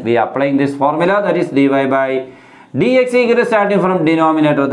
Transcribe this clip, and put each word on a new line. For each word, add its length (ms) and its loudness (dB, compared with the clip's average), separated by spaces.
we 60 2
applying 380 -2
this 200 -2
formula, 440 0
that 160 -2
is 160 -4
D 100 4
Y 20 0
by 120 -2
D 100 0
X 140 -4
equal 220 2
to 100 -2
starting 340 2
from 120 0
denominator, 640 2